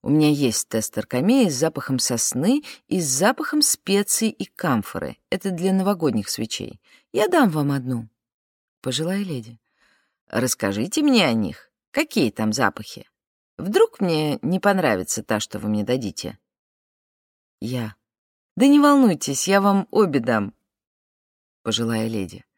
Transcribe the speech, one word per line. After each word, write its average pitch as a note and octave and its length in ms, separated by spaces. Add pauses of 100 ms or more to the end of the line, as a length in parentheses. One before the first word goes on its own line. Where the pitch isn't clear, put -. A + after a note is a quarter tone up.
У - 80
меня D3+ 180
есть C#3+ 400
тестер - 380
камеи G3+ 420
с C#3+ 60
запахом C3+ 440
сосны E3 640 (260)
и F3+ 120
с D#3 60
запахом G#3 560
специй - 640
и G#3 160
камфоры. - 720 (140)
Это G3 200
для F3+ 220
новогодних E3+ 560
свечей. - 520 (320)
Я G#4 160
дам D#4 200
вам D3 220
одну. B2+ 380 (760)
Пожилая D#3+ 400
леди. A#2+ 360 (720)
«Расскажите A#3 760
мне B3+ 220
о B2+ 80
них. G3+ 380 (220)
Какие A3 380
там A2 220
запахи? - 560 (480)
Вдруг C#4+ 440
мне D#3 420
не F3+ 180
понравится C3 600
та, G#2+ 180
что - 180
вы G#2 100
мне G#2+ 140
дадите?» A2+ 560 (1200)
Я. A#2 340 (640)
«Да B3 100
не C#4+ 120
волнуйтесь, C4 720
я G3 120
вам G3 300
обе D#3+ 300
дам». A2+ 340 (1080)
Пожилая A2+ 440
леди. G#2 380 (140)